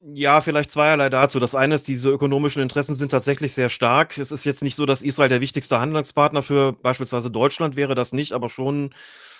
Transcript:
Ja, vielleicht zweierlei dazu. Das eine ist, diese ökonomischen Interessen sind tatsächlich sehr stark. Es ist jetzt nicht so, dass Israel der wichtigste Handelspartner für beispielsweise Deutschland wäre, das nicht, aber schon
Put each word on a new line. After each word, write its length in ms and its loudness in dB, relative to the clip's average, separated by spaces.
Ja, 400 2
vielleicht 300 -2
zweierlei 380 4
dazu. 300 2
Das 160 -2
eine 200 2
ist, 120 -2
diese 220 -2
ökonomischen 540 0
Interessen 320 -2
sind 160 -4
tatsächlich 420 0
sehr 160 0
stark. 480 2
Es 140 -6
ist 140 -6
jetzt 180 -2
nicht 120 -2
so, 100 -2
dass 180 0
Israel 260 2
der 120 2
wichtigste 380 -2
Handelspartner 640 0
für 300 2
beispielsweise 580 -4
Deutschland 460 -2
wäre, 200 -2
das 160 -2
nicht, 200 -4
aber 180 -6
schon 460 -6